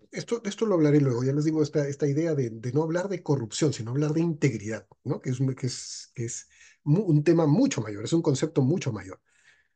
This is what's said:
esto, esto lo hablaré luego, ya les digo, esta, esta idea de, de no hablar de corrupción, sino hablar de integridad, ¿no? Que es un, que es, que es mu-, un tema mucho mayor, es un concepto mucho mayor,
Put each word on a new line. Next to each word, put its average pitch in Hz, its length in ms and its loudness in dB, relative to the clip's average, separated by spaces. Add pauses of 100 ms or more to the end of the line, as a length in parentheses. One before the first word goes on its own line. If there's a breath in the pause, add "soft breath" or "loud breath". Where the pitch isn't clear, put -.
(120)
esto, 233 320 -6
esto 202 220 -2
lo 202 80 4
hablaré 151 260 6
luego, 127 240 2
ya 135 80 2
les 151 120 0
digo, 156 180 2
esta, 143 260 0
esta 143 180 -2
idea 156 280 0
de, 127 160 0
de 113 220 -8
no 151 100 2
hablar 175 260 -2
de 180 140 -6
corrupción, 131 500 0
sino 113 180 -8
hablar 147 220 0
de 160 80 0
integridad, 110 680 -2 (160)
¿no? 160 180 -4
Que - 100 -6
es 127 100 -4
un, 131 140 0
que 131 120 -6
es, - 480 -10
que 117 120 -8
es - 220 -12 (360 soft breath)
mu-, 160 180 4
un 151 220 2
tema 165 220 4
mucho 160 340 2
mayor, 104 240 -8
es 117 80 -6
un 165 100 2
concepto 151 400 0
mucho 135 300 0
mayor, 95 280 -10 (560 soft breath)